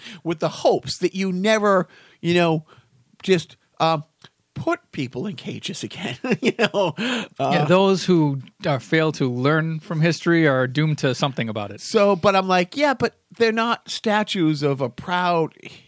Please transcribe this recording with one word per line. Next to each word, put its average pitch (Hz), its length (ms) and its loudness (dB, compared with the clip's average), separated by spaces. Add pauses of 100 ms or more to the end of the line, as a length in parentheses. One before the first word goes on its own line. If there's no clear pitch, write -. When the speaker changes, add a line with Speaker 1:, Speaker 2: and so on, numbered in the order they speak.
(240)
Speaker 1:
with 165 160 -4
the 170 100 0
hopes - 500 -2
that 180 160 -2
you 190 180 -2
never, 202 540 2 (340)
you 170 140 2
know, 165 300 2 (580)
just, 185 340 0 (220)
uh, 160 200 2 (540)
put - 260 -4 (140)
people 139 340 -6
in 185 80 -10
cages - 480 -10
again. 127 400 -10
<laughs> 254 180 0
You 254 180 2
know, 196 380 0
uh, 233 280 -4 (140)
Speaker 2:
Yeah, 143 260 2
those 190 400 4
who, 151 360 2 (240)
uh, 143 140 0
fail 156 340 0
to 139 160 -2
learn 156 520 0
from 160 180 -6
history 165 480 2
are 131 180 2
doomed 147 340 0
to 131 140 0
something 127 360 -4
about 104 220 -8
it. 90 100 -18
Speaker 1:
So, 202 340 2
but 190 220 2
I'm 190 100 2
like, 180 300 0
"Yeah, 285 160 2
but 240 220 -4 (220)
they're 226 140 2
not 226 380 -2
statues 180 760 0
of 139 160 0
a 131 100 -2
proud 175 640 -2 (340)